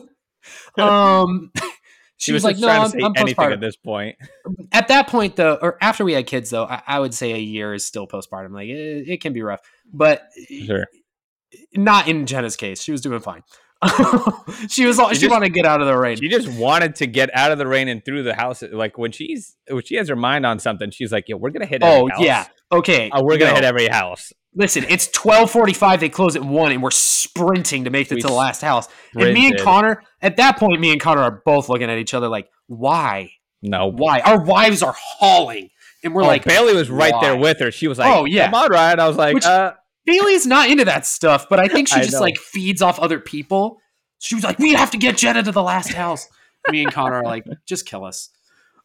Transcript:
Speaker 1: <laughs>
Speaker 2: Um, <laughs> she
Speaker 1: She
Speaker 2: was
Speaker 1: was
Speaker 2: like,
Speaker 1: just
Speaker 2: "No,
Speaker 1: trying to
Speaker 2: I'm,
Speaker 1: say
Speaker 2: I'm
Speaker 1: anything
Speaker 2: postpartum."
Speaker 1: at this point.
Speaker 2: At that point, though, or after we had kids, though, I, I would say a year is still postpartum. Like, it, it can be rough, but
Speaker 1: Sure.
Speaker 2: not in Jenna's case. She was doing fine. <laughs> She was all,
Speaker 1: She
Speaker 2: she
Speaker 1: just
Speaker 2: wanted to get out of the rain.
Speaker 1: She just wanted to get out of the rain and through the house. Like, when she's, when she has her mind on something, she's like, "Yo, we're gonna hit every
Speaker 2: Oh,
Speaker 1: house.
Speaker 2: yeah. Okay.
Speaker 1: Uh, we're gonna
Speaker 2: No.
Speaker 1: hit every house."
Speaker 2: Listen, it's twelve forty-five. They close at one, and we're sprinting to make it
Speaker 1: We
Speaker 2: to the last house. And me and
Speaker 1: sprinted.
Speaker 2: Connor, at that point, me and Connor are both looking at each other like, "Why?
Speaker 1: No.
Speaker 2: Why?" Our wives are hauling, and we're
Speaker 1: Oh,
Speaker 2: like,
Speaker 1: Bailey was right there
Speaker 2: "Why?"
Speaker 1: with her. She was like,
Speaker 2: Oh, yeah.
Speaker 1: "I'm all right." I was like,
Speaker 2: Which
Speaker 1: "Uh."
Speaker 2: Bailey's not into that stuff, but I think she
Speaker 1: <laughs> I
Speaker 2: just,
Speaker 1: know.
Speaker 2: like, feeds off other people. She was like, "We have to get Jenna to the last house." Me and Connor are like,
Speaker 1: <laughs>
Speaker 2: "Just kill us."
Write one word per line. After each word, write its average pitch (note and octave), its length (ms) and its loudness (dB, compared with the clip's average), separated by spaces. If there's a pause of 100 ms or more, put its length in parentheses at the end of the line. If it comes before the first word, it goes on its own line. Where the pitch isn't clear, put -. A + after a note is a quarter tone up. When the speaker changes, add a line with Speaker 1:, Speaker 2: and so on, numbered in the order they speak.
(380)
Speaker 1:
<laughs> - 400 -18
Speaker 2:
Um, F#3+ 760 4
<laughs> - 40 -6
she - 40 -8 (540)
Speaker 1:
She - 160 -4
Speaker 2:
was A3+ 100 2
Speaker 1:
was - 20 -4
Speaker 2:
like, G#3 120 2
Speaker 1:
just G#3 60 -6
Speaker 2:
"No, A#3 60 2
Speaker 1:
trying A3 120 4
to A3 40 2
Speaker 2:
I'm, G#3+ 60 -2
Speaker 1:
say A3 140 -8
Speaker 2:
I'm G#3 100 0
Speaker 1:
anything G3+ 300 0
Speaker 2:
postpartum." C#3 80 0
Speaker 1:
at G#2 80 -6
this G#2+ 160 -8
point. G#2 400 -8 (560)
Speaker 2:
At A3+ 160 0
that C4+ 200 4
point, G#3+ 280 -2
though, D#3 240 2
or F3 220 -2
after G#3+ 200 0
we F3 120 0
had C3 120 -2
kids, A#2+ 220 -6
though, A2+ 160 -4
I, A#2+ 220 -10
I C#3+ 140 -2
would C3 120 -4
say A#2 220 -6
a A2 40 -6
year G#2+ 360 -8
is G2+ 100 -8
still G2+ 220 -10
postpartum. F#2+ 480 -14
Like, G2+ 160 -16
it, D3 360 -12
it F3 140 -8
can D3 140 -8
be A2+ 80 -8
rough, G2+ 180 -8 (320)
but D3+ 300 2 (260)
Speaker 1:
Sure. G#2 380 -6 (880)
Speaker 2:
not G3 340 2
in D#3 160 -2
Jenna's B2 320 -6
case. F#2+ 260 -10
She - 80 -10
was C3+ 120 -6
doing B2 180 -6
fine. F2+ 220 -14 (400)
<laughs> F#3 100 0 (760)
She B3 180 0
was A#3+ 120 0
all, A#3 120 4
Speaker 1:
She A#3 60 -2
Speaker 2:
she - 60 -2
Speaker 1:
just B3+ 80 2
Speaker 2:
wanted A3 160 2
to F3 60 -2
get E3+ 140 0
out D3+ 140 2
of C#3+ 60 0
the C3 100 2
rain. B2 200 -2
Speaker 1:
She C#3 120 -8
just A3 200 -2
wanted C#3+ 480 -2
to C#3+ 100 -4
get C3 300 -2
out D3 160 2
of D3 60 -4
the C#3 80 -4
rain C3 220 -2
and A#2 160 -8
through C#3 180 -8
the A#2 120 -4
house. B2 280 -6
Like, G#2+ 360 -8
when A#2 140 -6
she's, - 440 -12 (120)
when C3 160 -6
she - 120 -6
has G3+ 120 -4
her C3+ 80 -4
mind C3 300 -2
on A2+ 120 -2
something, G#2 320 -6
she's A2+ 220 -10
like, G#2 160 -4
"Yo, G#2+ 80 -8
we're B2 140 -8
gonna G3 160 -8
hit C#3 160 -4
every D#3 180 6
Speaker 2:
Oh, C3 80 2
Speaker 1:
house. G2+ 120 -4
Speaker 2:
yeah. C3 260 0 (260)
Okay. E3 380 2
Speaker 1:
Uh, C#3 120 0
we're D#3 160 2
gonna D#3 120 4
Speaker 2:
No. C#3+ 60 4
Speaker 1:
hit C3+ 80 2
every A#2+ 240 2
house." F#2 440 -4 (220)
Speaker 2:
Listen, F3 340 -2
it's F3 200 -2
twelve A3 420 4
forty-five. G3 500 4
They D#3+ 80 0
close E3+ 280 0
at C3 60 -6
one, C#3+ 300 0
and B2+ 100 -2
we're B2+ 100 -2
sprinting F3 920 -2
to B2 60 -4
make C#3 200 -2
it C#3 40 -2
Speaker 1:
We A#2+ 80 -2
Speaker 2:
to C3+ 60 -2
the C3 40 0
last B2 300 0
house. C#3+ 260 -2 (260)
And A#2+ 80 0
me F#3+ 60 4
and G3 80 2 (220)
Speaker 1:
sprinted. - 60 -2
Speaker 2:
Connor, G#3 380 2 (200)
at F#3+ 140 0
that C4 220 4
point, F3+ 220 2
me D#3+ 120 2
and D3+ 80 0
Connor D3+ 220 2
are A2+ 220 -2
both C#3+ 240 2
looking A#2+ 220 -2
at A2+ 80 -4
each A#2 160 -8
other A#2+ 140 -2
like, G#2+ 200 -6 (200)
"Why? A#2+ 640 -2 (320)
Speaker 1:
No. G2 280 -2
Speaker 2:
Why?" C3+ 300 0
Our G3 240 4
wives G3 380 2
are C3 140 -2
hauling, D3+ 760 0 (320)
and E3 120 -6
we're F#3+ 80 2
Speaker 1:
Oh, - 40 4
Speaker 2:
like, C#3+ 180 2
Speaker 1:
Bailey G#3+ 300 4
was D#3 160 0
right C#3+ 300 2
there C#3 140 2
Speaker 2:
"Why?" B2+ 80 -2
Speaker 1:
with D#3 180 2
her. A#2+ 100 0
She D#3 180 -4
was B2 100 -6
like, A3+ 160 4
Speaker 2:
Oh, D#3 100 4
yeah. D#3+ 220 2
Speaker 1:
"I'm G2 80 0
all C#4 140 4
right." E3+ 300 4
I E3 100 4
was D3 80 0
like, D3+ 180 2
Speaker 2:
Which - 100 0
Speaker 1:
"Uh." F#3 300 2 (320)
Speaker 2:
Bailey's F#4+ 400 4
not C4 220 4
into C#4 160 4
that D3+ 220 0
stuff, D3 420 2
but G3 100 4
I F#3 80 4
think C4+ 220 0
she D3 60 2
Speaker 1:
<laughs> - 20 4
I C3 60 4
Speaker 2:
just, - 100 -2
Speaker 1:
know. - 80 0
Speaker 2:
like, F3 160 0
feeds F#3+ 460 -4
off F3+ 180 2
other D#3+ 180 -2
people. G3 600 -4 (400)
She - 160 -8
was A3 100 -6
like, F#3 140 -4
"We D4+ 160 4
have C4 180 2
to A3 60 -6
get A#3 180 0
Jenna A#3 260 0
to G3+ 80 -2
the F#3+ 120 0
last F3+ 320 -2
house." E3+ 340 -6 (400)
Me D3+ 160 -2
and C#3+ 80 -2
Connor B2+ 240 -2
are A#2+ 80 -4
like, A#2 200 -8 (100)
Speaker 1:
<laughs> - 120 -20
Speaker 2:
"Just - 200 -8
kill G2 180 -14
us." - 240 -14 (560)